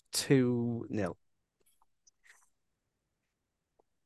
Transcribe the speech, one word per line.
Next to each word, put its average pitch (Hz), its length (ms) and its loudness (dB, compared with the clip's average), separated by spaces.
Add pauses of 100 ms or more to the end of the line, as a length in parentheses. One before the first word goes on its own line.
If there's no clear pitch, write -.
(120)
two 120 760 0
nil. 98 260 -4 (3000)